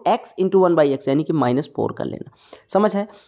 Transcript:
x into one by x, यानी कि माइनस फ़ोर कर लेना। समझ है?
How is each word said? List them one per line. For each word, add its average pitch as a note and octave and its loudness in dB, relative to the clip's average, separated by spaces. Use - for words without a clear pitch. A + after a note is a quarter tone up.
x G#3+ 2
into F#3 2
one E3+ 0
by C#3+ 2
x, - -20
यानी C#3 0
कि D#3 -4
माइनस C3+ 0
फ़ोर A2 -4
कर - -10
लेना। - -12
समझ G3 0
है? G3+ -4